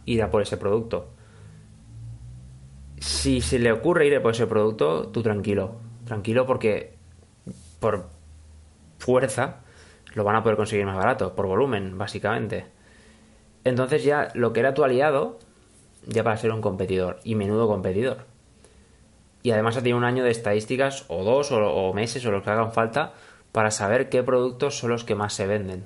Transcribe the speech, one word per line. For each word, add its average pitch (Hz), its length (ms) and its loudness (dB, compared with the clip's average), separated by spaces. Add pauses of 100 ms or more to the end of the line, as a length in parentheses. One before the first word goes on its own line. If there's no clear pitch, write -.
ir 113 180 2
a 104 80 -2
por 107 100 2
ese 101 140 -4
producto. 101 540 -2 (1900)
Si 131 420 0
se 123 180 0
le 117 140 4
ocurre 156 340 2
ir 143 80 4
a 127 60 2
por 120 100 2
ese 113 160 0
producto, 110 640 2
tú 120 120 -4
tranquilo, 101 540 -2 (300)
tranquilo, 113 400 0
porque 110 500 0 (840)
por 104 260 -2 (880)
fuerza 127 600 2 (560)
lo 107 100 -2
van 104 140 4
a 110 60 2
poder 110 120 4
conseguir 101 300 0
más 95 100 -2
barato, 95 400 0
por 95 120 -2
volumen, 98 500 0
básicamente. 101 720 -4 (1000)
Entonces 127 400 2
ya 147 280 2
lo 117 200 0
que 120 80 2
era 135 120 4
tu 147 120 4
aliado, 139 520 2 (720)
ya 110 160 0
para 110 140 2
ser 113 160 0
un 110 80 -4
competidor, 92 640 -2
y 113 100 -4
menudo 107 320 0
competidor. 101 520 -2 (1200)
Y 120 80 2
además 113 240 2
ha 131 60 -2
tenido 120 160 2
un 120 80 0
año 127 180 0
de 123 80 4
estadísticas, 113 800 -2
o 95 160 -4
dos, 139 260 2
o, 120 60 2
o 95 360 2
meses, 117 320 -4
o 110 60 0
lo 98 100 0
que 104 100 -2
hagan 110 200 0
falta, 113 400 0 (400)
para 107 200 2
saber 117 380 0
qué 127 120 2
productos 127 560 0
son 117 140 -2
los 117 120 -2
que 110 120 -2
más 104 180 -4
se 98 140 -2
venden 98 380 -2